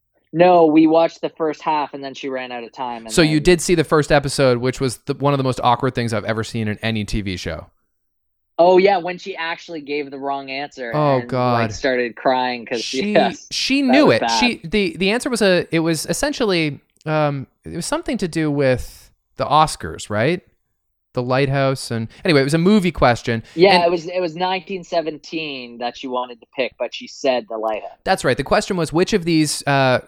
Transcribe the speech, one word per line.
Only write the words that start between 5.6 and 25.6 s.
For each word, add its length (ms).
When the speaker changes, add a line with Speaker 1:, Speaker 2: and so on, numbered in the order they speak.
Speaker 2:
awkward 300
things 180
I've 120
ever 200
seen 240
in 140
any 220
T 160
V 160
show. 300
Speaker 1:
Oh, 200
yeah, 200
when 200
she 180
actually 460
gave 280
the 80
wrong 320
answer 440
Speaker 2:
Oh, 260
Speaker 1:
and, 80
Speaker 2:
God. 340
Speaker 1:
like, 80
started 460
crying 500
'cause 160
she, 200
Speaker 2:
She, 100
Speaker 1:
<laughs> 0
yes, 380
Speaker 2:
she 320
Speaker 1:
that 100
Speaker 2:
knew 140
Speaker 1:
was 100
Speaker 2:
it. 60
Speaker 1:
bad. 180
Speaker 2:
She, 240
the, 320
the 140
answer 200
was 120
a, 280
it 100
was 260
essentially, 760
um, 400
it 120
was 100
something 320
to 100
do 220
with 640
the 80
Oscars, 640
right? 300
The 80
Lighthouse, 680
and 160
anyway, 180
it 20
was 100
a 40
movie 340
question. 500
Speaker 1:
Yeah, 220
Speaker 2:
And 80
Speaker 1:
it 60
was, 160
it 140
was 160
nineteen 480
seventeen 920